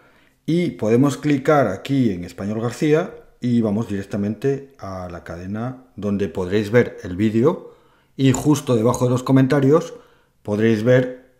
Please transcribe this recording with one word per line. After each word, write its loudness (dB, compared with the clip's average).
y -2
podemos 2
clicar 2
aquí -2
en -6
Español -8
García 0
y 2
vamos 0
directamente -4
a -12
la -14
cadena -10
donde -2
podréis -2
ver 2
el -8
vídeo 0
y 2
justo 0
debajo 2
de 2
los 0
comentarios 2
podréis 0
ver 0